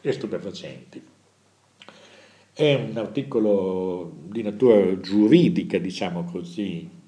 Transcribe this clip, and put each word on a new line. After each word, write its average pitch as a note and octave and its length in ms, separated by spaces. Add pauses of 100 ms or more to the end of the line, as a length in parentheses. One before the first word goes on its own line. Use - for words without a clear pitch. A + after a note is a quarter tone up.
e C#3 100
stupefacenti. F#2+ 880 (1500)
È D3+ 200
un A2+ 240
articolo F#2+ 1120 (140)
di G#2+ 160
natura G#2 580
giuridica, G#2 800
diciamo F2 480
così F2 640 (180)